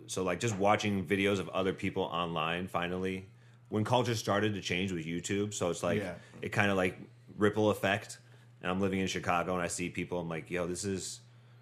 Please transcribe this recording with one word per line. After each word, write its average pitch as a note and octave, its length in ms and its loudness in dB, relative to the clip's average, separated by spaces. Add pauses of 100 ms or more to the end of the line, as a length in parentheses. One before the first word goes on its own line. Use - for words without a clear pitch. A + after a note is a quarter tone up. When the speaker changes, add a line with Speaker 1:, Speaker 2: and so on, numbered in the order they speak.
Speaker 1:
So, - 160 -2
like, F2+ 180 0
just A2+ 160 0
watching G2+ 480 4
videos G2 340 2
of E2+ 100 -4
other F#2+ 240 0
people F#2 300 -2
online, E2+ 640 -2
finally, F#2 600 -4 (420)
when G#2+ 160 0
culture B2 300 2
started G#2 400 2
to F#2 60 -6
change F#2 300 -2
with E2 140 -4
YouTube, G2 480 -2
so F2+ 160 0
it's E2+ 140 -2
like, F2 160 2
Speaker 2:
Yeah. F2+ 160 -4 (260)
Speaker 1:
it - 100 -6
kinda, G2+ 240 4
like, F#2 220 2 (400)
ripple G#2 320 4
effect. G2 480 2 (440)
And F2 100 -2
I'm F#2 100 0
living F#2+ 180 2
in F#2+ 80 2
Chicago, F2 460 0
and F2+ 80 0
I E2+ 60 0
see F2 220 -4
people, F2 300 -4
I'm E2+ 100 -4
like, D#2+ 220 -6
"Yo, F2 160 0
this F2 180 -4
is, G2 360 -4 (400)